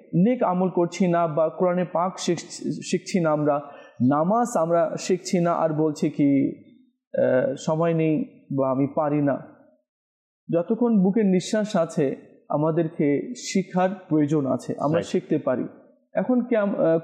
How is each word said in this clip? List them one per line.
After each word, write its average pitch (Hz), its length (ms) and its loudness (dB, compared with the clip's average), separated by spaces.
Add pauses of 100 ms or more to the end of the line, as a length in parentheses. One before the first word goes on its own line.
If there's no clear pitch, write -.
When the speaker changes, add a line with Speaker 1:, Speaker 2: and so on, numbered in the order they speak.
(140)
Speaker 1:
নেক 240 280 2
আমল 180 280 2
করছি 175 360 0
না 170 200 2
বা 156 220 0
কোরআনে 180 360 0
পাক 175 340 -4
শিখ-, - 640 -6
শিখছি - 380 -4
না 160 100 2
আমরা, 147 300 0 (480)
নামাজ 196 480 2
আমরা 170 420 2
শিখছি 180 420 0
না, 170 120 2
আর 160 200 0
বলছি 151 380 0
কি, 139 420 2 (680)
আহ, 127 340 2
সময় 165 380 0
নেই 160 300 2 (320)
বা 135 140 0
আমি 135 240 2
পারি 147 280 0
না। 135 160 0 (1120)
যতক্ষণ 214 500 2
বুকে 196 200 2
নিঃশ্বাস 202 540 0
আছে, 165 400 0 (320)
আমাদেরকে 160 880 0
শিখার 185 520 -2 (200)
প্রয়োজন 151 380 2
আছে, 120 320 -4
আমরা 151 180 -2
Speaker 2:
রাইট। 170 100 -2
Speaker 1:
শিখতে 170 320 -2
পারি। 131 260 -2 (480)
এখন 240 280 0
কেম-, 214 360 0
আহ, 165 280 2